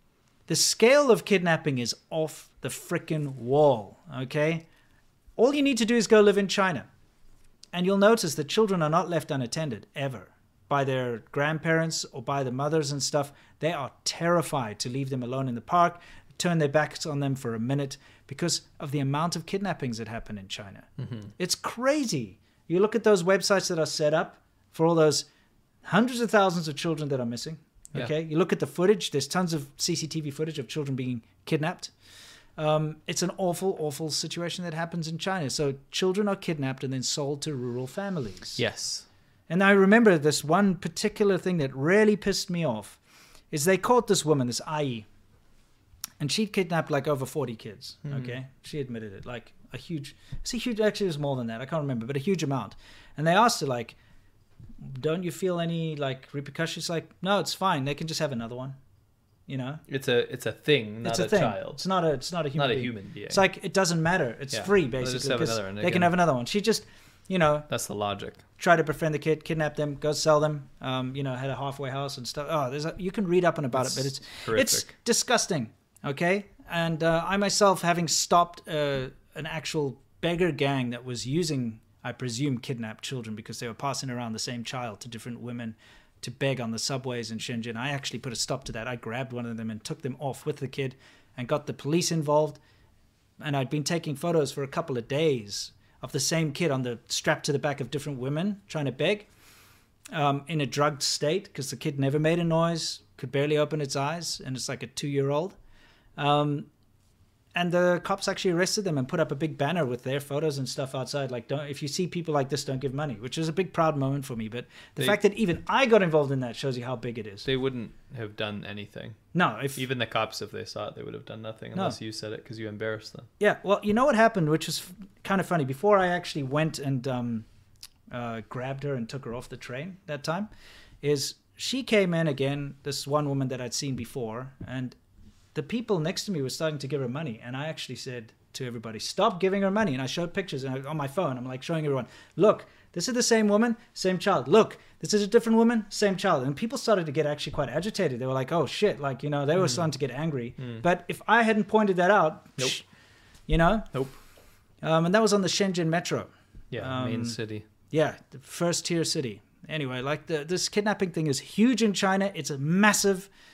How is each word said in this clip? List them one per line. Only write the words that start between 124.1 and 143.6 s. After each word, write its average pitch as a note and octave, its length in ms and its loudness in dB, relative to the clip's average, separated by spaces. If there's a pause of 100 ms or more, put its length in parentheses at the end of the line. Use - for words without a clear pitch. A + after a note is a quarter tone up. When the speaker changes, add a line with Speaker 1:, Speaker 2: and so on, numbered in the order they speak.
Speaker 1:
happened, G#3 340 4
which D#3+ 180 2
was D#3+ 120 -4
f-, - 140 -14 (320)
kind G3 160 0
of - 60 -2
funny. E3 180 2
Before G3 320 4
I F#3 100 4
actually F3 360 -2
went D3 360 0
and, C3+ 260 -2
um, A#2+ 400 -2 (680)
uh, A#2 340 -8
grabbed C3+ 360 -8
her C#3+ 120 -2
and A#2 140 -6
took C3+ 160 -10
her A#2 80 -8
off B2+ 160 -10
the B2+ 80 -14
train D3+ 480 -10
that C#3+ 180 -10
time, F3 240 -4 (540)
is C#3+ 340 0 (200)
she - 280 -4
came G3 300 4
in E3 140 2
again, C#3 560 -2
this C#3 220 -6
one D3 220 0
woman C#3 220 0
that B2+ 100 -4
I'd B2 140 -6
seen C#3 240 -4
before, A#2+ 560 -8 (120)
and B2+ 300 -6 (580)
the D3 100 -6
people G#3+ 360 -2
next D#3+ 260 -2
to G#3 60 -6
me D#3 100 -2
were C3 80 -2
starting D#3 300 -2
to C3+ 80 -8
give C#3 140 -2
her B2 80 -2
money, C3 340 -6
and B2 140 -8
I D3 100 -6
actually D#3 300 -10
said B2 340 -12 (220)
to C3 120 -8
everybody, A2+ 340 -8
"Stop F#3+ 420 0
giving F#3+ 220 2
her F#3+ 80 2
money." G3+ 220 2
And C3 80 -2
I C3 40 -4
showed F3 280 -4
pictures E3+ 300 -4
and C3 100 -4
I, C3+ 160 -8
on D#3 60 -4
my C#3+ 140 -2
phone, C#3 280 -2
I'm, B2 80 -8
like, C3 160 -8
showing D#3+ 240 -2
everyone, C3+ 220 0 (300)
"Look, G3+ 280 6 (280)
this F3 160 -4
is B3 60 -2
the A#3+ 80 2
same A3 260 4
woman, A3+ 260 4 (180)